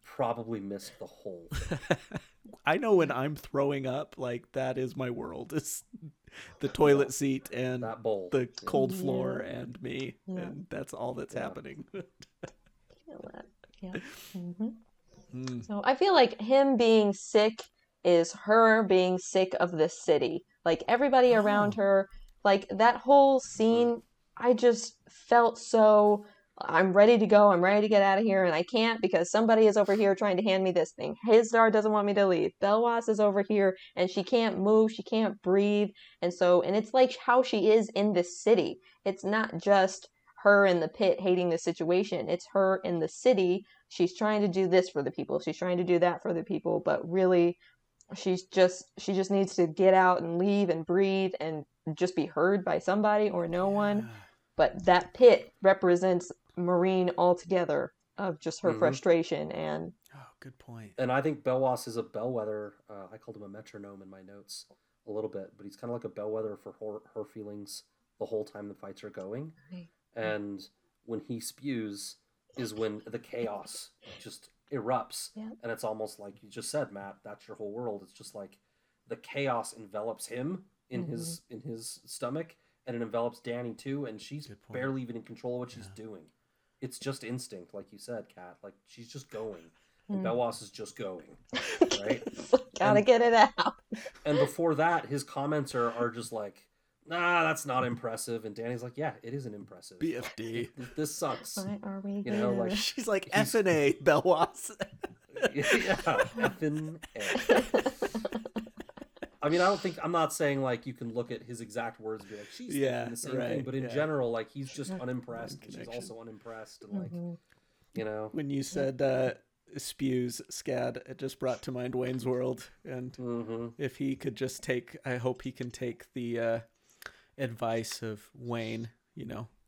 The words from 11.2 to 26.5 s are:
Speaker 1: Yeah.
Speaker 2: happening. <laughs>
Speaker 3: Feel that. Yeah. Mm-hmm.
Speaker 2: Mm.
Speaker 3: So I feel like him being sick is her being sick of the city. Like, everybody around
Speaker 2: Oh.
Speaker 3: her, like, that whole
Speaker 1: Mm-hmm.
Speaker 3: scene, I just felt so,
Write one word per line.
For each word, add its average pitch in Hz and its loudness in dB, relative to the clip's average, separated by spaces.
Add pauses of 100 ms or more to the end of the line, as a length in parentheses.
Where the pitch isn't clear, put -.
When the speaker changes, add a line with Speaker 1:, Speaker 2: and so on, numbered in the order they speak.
Speaker 1:
Yeah. 123 -6
Speaker 2:
happening. 139 -12
<laughs> - -20
Speaker 3:
Feel - -20 (120)
that. - -18 (340)
Yeah. 185 -14 (440)
Mm-hmm. 175 -6 (680)
Speaker 2:
Mm. 127 -8
Speaker 3:
So 208 -6
I 190 4
feel 381 4
like 247 4
him 269 4
being 220 6
sick 220 2 (420)
is 170 4
her 220 6
being 185 4
sick 185 0
of 175 0
the 160 2
city. 151 0 (220)
Like, 165 0
everybody 247 4
around 208 2
Speaker 2:
Oh. 214 0
Speaker 3:
her, 196 4 (360)
like, 196 4
that 226 4
whole 269 6
Speaker 1:
Mm-hmm. - -16 (100)
Speaker 3:
scene, 233 2 (340)
I 240 2
just 233 2 (120)
felt 233 4
so, 208 6 (340)